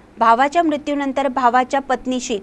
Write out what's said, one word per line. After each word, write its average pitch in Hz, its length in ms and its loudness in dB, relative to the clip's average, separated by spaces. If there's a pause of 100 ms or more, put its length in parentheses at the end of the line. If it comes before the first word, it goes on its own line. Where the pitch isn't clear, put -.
(180)
भावाच्या 262 440 2
मृत्यूनंतर 285 640 -2
भावाच्या 254 520 0
पत्नीशी 254 640 -4